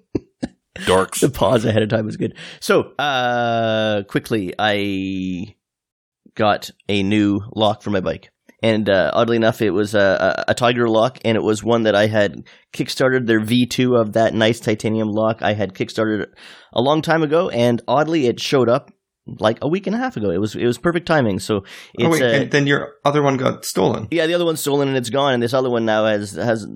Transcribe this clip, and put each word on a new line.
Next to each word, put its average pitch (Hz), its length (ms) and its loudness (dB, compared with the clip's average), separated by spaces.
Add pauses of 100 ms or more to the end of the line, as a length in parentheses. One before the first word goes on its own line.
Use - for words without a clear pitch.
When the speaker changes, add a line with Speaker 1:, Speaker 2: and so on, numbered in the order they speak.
(800)
Speaker 1:
Dorks. 92 420 0
Speaker 2:
The 165 80 4
pause 107 360 0
ahead 110 180 0
of 107 60 -2
time 110 160 -2
was 107 120 -10
good. - 180 -6 (240)
So, 180 400 0
uh, 117 1040 -2
quickly, 107 560 -4
I 98 960 -4 (800)
got 104 340 0 (200)
a 101 120 0
new 101 380 2 (160)
lock 107 260 0
for - 100 -8
my 98 100 0
bike. 82 280 -6 (320)
And, 107 280 2
uh, 92 240 2
oddly 117 240 2
enough, 113 240 2
it 107 100 2
was 104 240 -2
a, 95 520 2
a, - 40 2
a - 20 0
Tiger 120 360 0
lock, 110 340 2
and 113 140 0
it 90 60 -2
was 107 200 0
one 117 200 0
that 107 120 4
I 104 120 4
had 101 380 -2 (280)
kickstarted, 131 520 0
their 113 140 2
V 120 260 2
two 123 300 0
of 107 180 0
that 110 200 2
nice 113 260 2
titanium 110 480 -2
lock. 110 340 -2
I 98 120 0
had 101 200 -4
kickstarted 107 520 -2 (480)
a 110 80 2
long 147 200 2
time 160 220 0
ago, 156 260 0
and 120 380 2
oddly, 151 400 2
it 107 120 0
showed 127 300 2
up, 127 220 0 (480)
like, 110 220 2
a - 60 -2
week 185 200 -2
and 190 80 -2
a 233 40 -4
half 254 180 -6
ago. 104 140 -2
It 85 80 -2
was, 107 160 -2
it 98 100 -2
was 120 140 0
perfect 170 280 -2
timing. 120 320 2
So 104 240 -2 (320)
it's, 120 100 0
Speaker 3:
Oh, - 40 4
wait, 160 120 2
Speaker 2:
uh, 131 40 4
Speaker 3:
and 123 260 0
then 143 160 2
your 143 260 0 (100)
other 147 200 2
one 139 140 2
got 127 280 -4
stolen. 113 460 -2
Speaker 2:
Yeah, 160 160 0
the 170 80 0
other 175 100 0
one's 160 160 -2
stolen 143 260 0
and 135 100 0
it's 120 120 -4
gone, 139 240 2
and 120 100 0
this 117 100 0
other 131 160 0
one 117 160 0
now 107 200 2
has, 104 280 -2
has, 107 320 -2 (100)